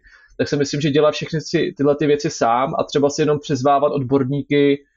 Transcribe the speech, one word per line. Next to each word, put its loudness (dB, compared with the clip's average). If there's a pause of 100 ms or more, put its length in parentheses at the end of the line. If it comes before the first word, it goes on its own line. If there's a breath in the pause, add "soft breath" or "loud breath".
(380 soft breath)
tak -2
si -2
myslím, -2
že 0
dělat 4
všechny -6
si -4
tyhle 2
ty -2
věci 0
sám 0
a 0
třeba 0
si -2
jenom 0
přizvávat 0
odborníky, 0 (160 soft breath)